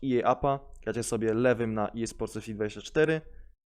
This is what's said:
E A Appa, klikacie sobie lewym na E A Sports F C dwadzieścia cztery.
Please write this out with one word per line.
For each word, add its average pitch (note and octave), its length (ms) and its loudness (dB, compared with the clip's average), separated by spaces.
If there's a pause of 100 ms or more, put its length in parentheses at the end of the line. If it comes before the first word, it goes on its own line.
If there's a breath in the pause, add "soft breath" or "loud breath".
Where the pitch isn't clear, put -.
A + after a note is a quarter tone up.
E B2 220 2
A B2+ 60 6
Appa, C#3 260 0 (160)
klikacie A2+ 280 -2
sobie A2 320 0
lewym A#2 400 2
na G#2+ 140 0
E A2+ 140 -6
A A2+ 40 0
Sports - 300 -6
F G#2+ 80 -8
C A2 100 -8
dwadzieścia G#2+ 260 -4
cztery. D#3 400 2 (480 soft breath)